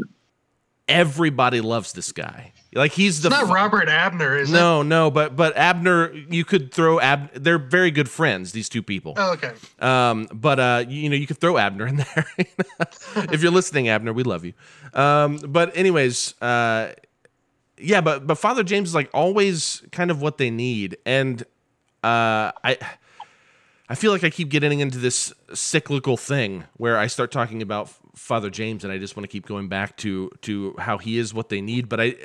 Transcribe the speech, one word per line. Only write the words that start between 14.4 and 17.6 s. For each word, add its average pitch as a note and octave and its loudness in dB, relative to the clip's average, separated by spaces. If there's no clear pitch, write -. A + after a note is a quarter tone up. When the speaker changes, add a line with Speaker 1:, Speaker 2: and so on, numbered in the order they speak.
Speaker 1:
you. F2+ -10
Um, D3 4
but E3 0
anyways, E3 2
uh, A#2 0